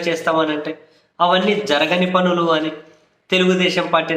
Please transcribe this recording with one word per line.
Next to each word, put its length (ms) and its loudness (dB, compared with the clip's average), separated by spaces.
చేస్తామని 500 0
అంటే 140 -6
అవన్నీ 340 2
జరగని 440 2
పనులు 300 2
అని 140 -4
తెలుగుదేశం 640 2
పార్టీ 240 0